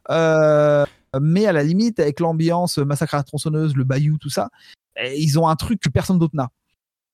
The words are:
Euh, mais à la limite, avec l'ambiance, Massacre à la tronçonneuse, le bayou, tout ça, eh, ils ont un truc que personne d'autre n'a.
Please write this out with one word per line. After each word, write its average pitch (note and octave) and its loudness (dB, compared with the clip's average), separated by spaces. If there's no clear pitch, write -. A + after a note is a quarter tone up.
Euh, D3+ 4
mais E3+ 2
à G3 2
la D3+ 2
limite, G3 0
avec D3 0
l'ambiance, E3 0
Massacre C#3+ -2
à D3+ -2
la C#3+ -2
tronçonneuse, D3+ -2
le C3+ 0
bayou, D3 0
tout C#3+ -10
ça, F#3+ -4
eh, B2+ -6
ils D3+ 2
ont E3 2
un D#3+ 2
truc - -4
que - -2
personne F#3 0
d'autre E3 0
n'a. B2+ -4